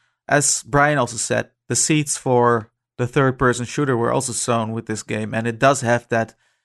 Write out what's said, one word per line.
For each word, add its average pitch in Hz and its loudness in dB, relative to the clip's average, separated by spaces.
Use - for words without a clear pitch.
as 147 0
Brian 143 2
also 117 -2
said, 113 -4
the 120 -2
seeds 151 0
for 120 2
the 123 -2
third-person 127 0
shooter 135 -2
were 117 0
also 127 -2
sown 113 -2
with 113 -8
this 110 -6
game, 107 -6
and 113 -4
it 113 -4
does 135 2
have 120 0
that, 113 -2